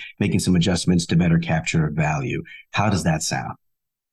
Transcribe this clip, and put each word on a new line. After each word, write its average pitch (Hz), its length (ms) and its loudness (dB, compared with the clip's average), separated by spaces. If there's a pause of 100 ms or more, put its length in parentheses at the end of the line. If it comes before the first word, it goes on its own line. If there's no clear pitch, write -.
(200)
making 101 200 0
some 90 160 2
adjustments 87 520 2
to - 80 2
better 82 240 4
capture 80 520 -2
value? 76 520 -4 (280)
How 101 180 0
does 95 160 0
that 80 180 0
sound? - 320 -6 (580)